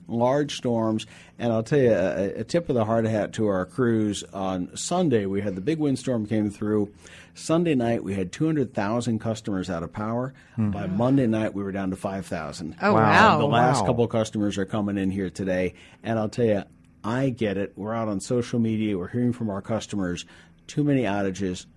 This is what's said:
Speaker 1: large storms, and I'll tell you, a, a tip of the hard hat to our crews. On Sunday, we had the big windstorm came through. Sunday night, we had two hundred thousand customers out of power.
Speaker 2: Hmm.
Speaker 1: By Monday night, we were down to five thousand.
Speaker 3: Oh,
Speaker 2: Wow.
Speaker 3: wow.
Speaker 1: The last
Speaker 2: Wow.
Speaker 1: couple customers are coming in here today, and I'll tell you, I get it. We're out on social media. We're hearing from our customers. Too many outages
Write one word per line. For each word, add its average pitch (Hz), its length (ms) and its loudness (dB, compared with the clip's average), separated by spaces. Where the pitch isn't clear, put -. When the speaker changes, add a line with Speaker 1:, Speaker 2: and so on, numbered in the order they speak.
Speaker 1:
large 135 500 0
storms, 113 500 0
and 120 140 0
I'll 110 120 0
tell 147 160 2
you, 120 120 6
a, 92 480 0
a 113 40 -6
tip 170 240 -2
of 143 80 0
the 110 80 2
hard 113 220 2
hat 107 280 -2
to 110 140 0
our 92 180 0
crews. 110 560 0
On 95 440 -4
Sunday, 147 500 0
we 98 140 -2
had 101 160 -4
the 95 40 -6
big 151 200 -2
windstorm 127 460 -2
came 107 240 0
through. 104 420 -2
Sunday 165 400 0
night, 117 300 0
we 98 100 -4
had 92 160 -4
two - 160 -2
hundred 151 280 -2
thousand 113 440 -2
customers 104 520 -4
out 85 120 -4
of 82 100 -10
power. 117 420 -6
Speaker 2:
Hmm. 107 140 0
Speaker 1:
By 101 160 -4
Monday 123 400 2
night, 110 280 0
we 98 100 -4
were 98 80 -4
down 95 180 -4
to 95 60 -4
five 98 300 -6
thousand. 80 540 -8
Speaker 3:
Oh, 202 140 2
Speaker 2:
Wow. 110 60 6
Speaker 3:
wow. 185 380 8
Speaker 1:
The 147 80 4
last 120 340 6
Speaker 2:
Wow. 95 60 2
Speaker 1:
couple 117 200 2
customers 104 520 0
are 98 80 -2
coming 101 320 -2
in 95 120 0
here 95 200 -2
today, 92 440 -2
and 113 140 -2
I'll 107 100 0
tell 120 180 0
you, 101 160 2
I 127 280 0
get 107 260 -2
it. 98 180 -2
We're 107 200 -6
out 113 140 -2
on 101 120 -2
social 120 400 0
media. 110 360 0
We're 90 120 -4
hearing 120 240 0
from 113 180 -4
our 98 120 -4
customers. 98 600 -4
Too 147 160 -2
many 139 180 2
outages 98 640 -2